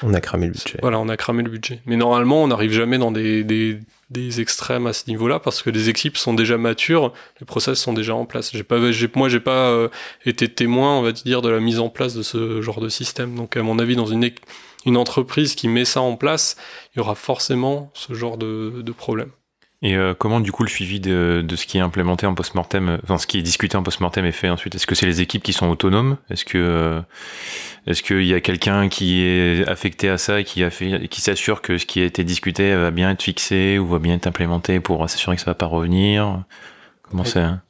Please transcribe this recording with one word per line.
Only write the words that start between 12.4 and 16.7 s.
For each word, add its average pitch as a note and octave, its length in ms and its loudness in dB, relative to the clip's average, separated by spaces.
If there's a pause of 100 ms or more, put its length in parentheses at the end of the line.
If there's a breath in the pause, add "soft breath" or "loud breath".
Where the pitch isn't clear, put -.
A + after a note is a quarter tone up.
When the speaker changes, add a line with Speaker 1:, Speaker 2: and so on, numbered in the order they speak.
Speaker 2:
genre A2 180 -8
de A2+ 80 -4
système. B2 460 -6
Donc, A#2 200 -8
à A#2+ 60 0
mon A2+ 160 0
avis, A#2 180 2
dans A#2 120 0
une A2+ 160 2
é-, A#2+ 120 0 (520 loud breath)
une A#2+ 100 4
entreprise C3 560 0
qui - 140 -4
met A#2+ 180 2
ça C3 160 0
en B2+ 140 0
place, D3 400 0 (400 loud breath)